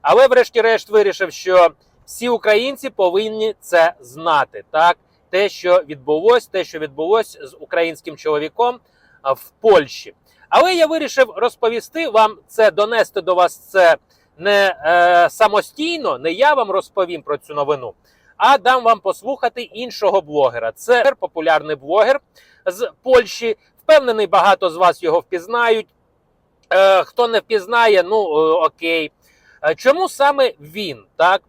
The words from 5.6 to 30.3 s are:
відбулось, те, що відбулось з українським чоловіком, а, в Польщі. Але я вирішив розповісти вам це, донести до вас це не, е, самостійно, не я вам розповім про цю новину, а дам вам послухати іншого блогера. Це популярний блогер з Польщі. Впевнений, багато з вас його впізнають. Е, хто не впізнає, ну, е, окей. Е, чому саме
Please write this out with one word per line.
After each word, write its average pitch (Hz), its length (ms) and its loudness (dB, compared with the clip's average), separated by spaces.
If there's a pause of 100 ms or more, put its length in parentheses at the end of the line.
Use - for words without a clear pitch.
відбулось, 151 600 0
те, 185 160 -6
що 160 160 -12
відбулось 156 600 -4
з 123 180 -20
українським 165 580 -6
чоловіком, 156 640 -4 (420)
а, 135 120 -4
в - 180 -10 (100)
Польщі. 165 520 0 (360)
Але 349 260 2
я 320 120 0
вирішив 285 480 -2
розповісти 233 720 -4
вам 214 280 0 (100)
це, 220 240 0
донести 208 500 -2
до 180 140 -2
вас 175 220 0
це 170 400 2 (400)
не, 196 380 0 (100)
е, 175 440 4
самостійно, 220 880 -2
не 156 140 -6
я 269 220 0
вам 226 180 -2
розповім 180 500 -6
про 147 160 -6
цю - 160 -18
новину, 143 400 -4 (440)
а 254 200 2
дам 254 260 0
вам 226 160 -4
послухати 240 640 -6
іншого 202 600 -4
блогера. 127 500 -2
Це 247 480 0
популярний 156 560 -2
блогер 202 460 0 (460)
з 196 240 -8 (120)
Польщі. 233 540 0 (260)
Впевнений, 247 440 2
багато 190 420 2
з 156 60 -6
вас 175 280 0
його 165 160 0
впізнають. 226 680 -2 (840)
Е, 190 340 4
хто - 240 -2
не 226 120 -2
впізнає, 214 640 0
ну, 202 140 -2
е, 160 340 0
окей. 165 600 -2 (520)
Е, 156 120 -2
чому 320 340 0
саме 277 500 0